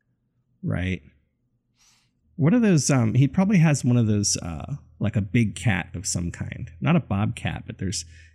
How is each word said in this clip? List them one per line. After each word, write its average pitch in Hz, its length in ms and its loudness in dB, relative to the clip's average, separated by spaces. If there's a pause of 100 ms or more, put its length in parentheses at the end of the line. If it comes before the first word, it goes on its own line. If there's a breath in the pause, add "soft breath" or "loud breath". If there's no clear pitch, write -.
(640)
Right. 92 400 -2 (1300 soft breath)
What 170 180 4
are 254 60 4
those, 185 280 4
um, 117 260 2
he 135 140 4
probably 190 300 2
has 156 260 4
one 123 140 4
of 117 80 4
those, 104 320 0
uh, 82 380 -8 (240)
like 110 160 -2
a 107 40 2
big 101 340 0
cat 92 400 -2
of 87 120 -8
some 87 240 -4
kind. - 400 -10 (100)
Not 151 160 2
a 151 40 2
bobcat, 104 640 -4
but - 120 -14
there's, - 260 -6 (300 soft breath)